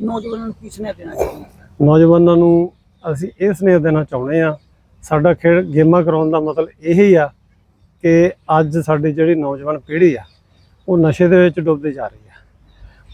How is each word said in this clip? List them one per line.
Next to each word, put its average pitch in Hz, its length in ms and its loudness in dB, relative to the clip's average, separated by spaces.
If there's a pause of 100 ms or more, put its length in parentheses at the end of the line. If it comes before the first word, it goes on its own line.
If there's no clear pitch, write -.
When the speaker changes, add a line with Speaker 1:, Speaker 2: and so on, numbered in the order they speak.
Speaker 1:
ਨੌਜਵਾਨਾਂ 226 440 -8
ਨੂੰ 220 80 -12
ਕੀ 214 160 -20
ਸੁਨੇਹਾ 208 220 -12
ਦੇਣਾ 160 220 -18
ਚਾਹੁੰਦੇ - 260 -8
ਹੋ? - 440 -8
Speaker 2:
ਨੌਜਵਾਨਾਂ 165 520 4
ਨੂੰ 170 360 2 (320)
ਅਸੀਂ 160 260 -8 (100)
ਇਹ 202 120 0
ਸੁਨੇਹਾ 180 260 2
ਦੇਣਾ 156 260 0
ਚਾਹੁੰਦੇ 143 360 -4
ਆ, 156 160 -2 (480)
ਸਾਡਾ 156 300 0
ਖੇਡ 170 320 0
ਗੇਮਾਂ 160 360 2
ਕਰਾਉਣ 160 280 -2
ਦਾ 160 100 0
ਮਤਲਬ 156 280 -4 (140)
ਇਹੀ 180 320 4
ਆ 151 120 2 (760)
ਕਿ 170 260 2 (280)
ਅੱਜ 160 200 -2
ਸਾਡੀ 156 340 -2
ਜਿਹੜੀ 160 240 0
ਨੌਜਵਾਨ 143 440 -6
ਪੀੜ੍ਹੀ 160 340 0
ਆ, 104 80 -10 (680)
ਉਹ 180 100 0
ਨਸ਼ੇ 160 300 2
ਦੇ 185 80 4
ਵਿੱਚ 180 240 2
ਡੁੱਬਦੀ 151 320 -4
ਜਾ 127 140 -10
ਰਹੀ - 220 -20
ਆ। - 40 -20 (800)